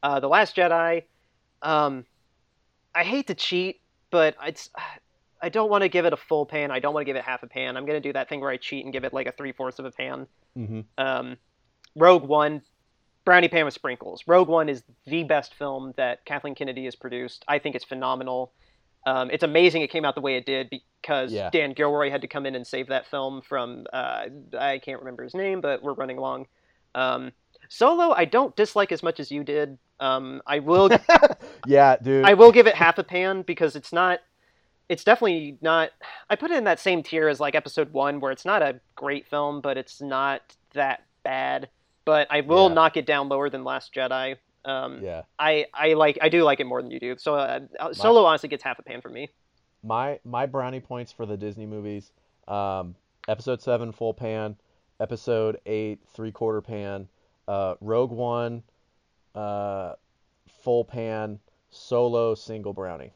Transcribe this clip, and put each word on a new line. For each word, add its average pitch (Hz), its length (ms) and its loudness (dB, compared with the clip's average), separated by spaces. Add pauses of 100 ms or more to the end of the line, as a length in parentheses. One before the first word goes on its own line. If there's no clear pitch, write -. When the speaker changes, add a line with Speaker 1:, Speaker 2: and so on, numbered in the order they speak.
Speaker 1:
Uh, 143 180 0
The 139 80 -2
Last 185 280 4
Jedi, 165 460 2 (580)
um, 143 460 0 (880)
I 170 100 2
hate 254 240 -4
to 285 60 -2
cheat, 185 460 -4 (300)
but 160 260 4 (100)
it's, - 220 -12 (720)
I 175 80 -6
don't 214 220 -2
wanna 196 180 2
give 175 160 0
it 170 80 4
a - 60 -2
full 151 260 -2
pan. 147 260 -4
I 131 100 -4
don't 147 120 -2
wanna 151 140 -4
give 139 100 -4
it 123 80 -6
half 127 180 -6
a 127 40 -18
pan. 127 320 -8
I'm 139 80 -10
gonna 151 140 -2
do 143 120 -8
that 135 160 -4
thing 147 120 -8
where 139 100 -4
I 131 80 -6
cheat - 260 -10
and 135 80 -14
give 131 120 -8
it, 127 100 -6
like, 131 120 -4
a 127 60 -8
three-fourths 131 460 -10
of 135 80 -12
a 131 40 -12
pan. 131 360 -10 (300)
Speaker 2:
Mm-hmm. 110 240 -10 (180)
Speaker 1:
Um, 127 380 -4 (600)
Rogue 170 280 8
One, 151 360 0 (640)
brownie 180 240 6
pan 165 160 2
with 139 100 -6
sprinkles. - 520 -12
Rogue 175 220 6
One 160 200 2
is 135 140 -6 (240)
the 160 180 -4
best 147 300 -2
film 135 420 -8
that 123 300 -4
Kathleen 143 280 -8
Kennedy 131 300 -10
has 123 120 -10
produced. 123 520 -12
I 147 100 0
think 143 160 -6
it's 143 100 -8
phenomenal. 127 680 -6 (540)
Um, 131 240 -2
it's 156 120 -4
amazing 165 400 4
it 143 80 -6
came 160 140 -6
out 139 100 0
the 151 60 -8
way 135 160 -2
it - 100 -6
did 131 240 -4
because 131 600 -6
Speaker 2:
Yeah. 98 180 -6
Speaker 1:
Dan 151 220 0
Gilroy 147 380 0
had 139 100 -4
to 131 80 -12
come 143 180 -8
in 135 80 -8
and 123 120 -8
save 131 220 -8
that 131 180 -4
film 135 360 -8
from, 120 500 -8
uh, 123 340 -8 (300)
I 135 220 -4
can't 131 220 -14
remember 123 240 -14
his 127 100 -18
name, 190 280 -4
but 143 200 -4
we're 143 120 -6
running 131 240 -10
long. 131 280 -8 (480)
Um, 127 380 -4 (360)
Solo, 339 440 2
I 180 140 2
don't 240 280 0
dislike 208 380 0
as 160 100 -6
much 165 160 -4
as 143 140 -10
you 147 120 -8
did. 143 340 -4 (200)
Um, 131 480 -4
I 147 140 -2
will 180 300 6 (380)
Speaker 2:
<laughs> - 380 -6
Yeah, 139 300 8
dude. 135 280 2
Speaker 1:
I 196 100 10
will 226 180 12
give 233 140 10
it 220 80 6
half 170 240 4
a 190 60 -2
pan 185 380 -2
because 160 340 -2
it's - 160 -16
not, 180 280 2 (680)
it's 165 160 -6
definitely 170 560 2
not, 160 300 2 (380)
I 208 80 0
put 320 140 -6
it 349 60 0
in 240 80 0
that 208 160 2
same 175 220 0
tier 156 260 0
as, 143 120 -2
like, 147 140 -2
episode 151 380 -2
one, 143 280 -2
where 135 120 -4
it's 127 120 -12
not 196 180 2
a 135 180 -2 (140)
great 139 320 -8
film, 147 340 -4
but 135 180 -4
it's - 220 -14
not 139 560 -4 (180)
that 135 280 -2 (200)
bad. 135 460 -4 (360)
But 151 260 4
I 147 120 2
will 175 260 6
Speaker 2:
Yeah. 165 60 2
Speaker 1:
knock 160 220 4
it 147 100 -4
down 143 220 0
lower 139 200 -2
than 135 160 -8
Last 131 300 -8
Jedi. 131 420 -4 (280)
Um, 131 380 -8
Speaker 2:
Yeah. 85 200 -10 (160)
Speaker 1:
I, 151 360 2
I 156 200 2
like, 156 280 4
I 156 60 4
do 170 160 4
like 143 160 4
it 139 60 -4
more 123 160 -4
than 123 80 -12
you 131 100 -10
do. 123 180 -8
So, 151 160 -2
uh, 135 260 -2 (200)
uh, 156 60 -6
Speaker 2:
My 165 60 -8
Speaker 1:
Solo 220 320 6
honestly 160 240 4
gets 139 140 -8
half 127 160 -6
a - 40 -20
pan - 180 -14
for 123 80 -18
me. 120 200 -12 (540)
Speaker 2:
My, 123 420 -4
my 120 220 -4
brownie 131 340 -6
points 123 300 -12
for 117 160 -10
the 104 100 -8
Disney 107 300 -10
movies, 104 460 -12 (340)
um, 98 480 -6 (340)
Episode 117 320 -4
Seven, 120 320 -2
full 110 220 -6
pan, 110 420 -8 (440)
Episode 110 680 -4
Eight, 107 320 -6 (160)
three-quarter 110 460 -6
pan, 98 480 -10 (400)
uh, 98 320 -4
Rogue 117 320 -2
One, 120 500 -6 (720)
uh, 101 600 -8 (680)
full 120 220 0
pan, 110 560 -8 (300)
Solo, 117 640 -2
single 104 360 -12
brownie. 90 440 -12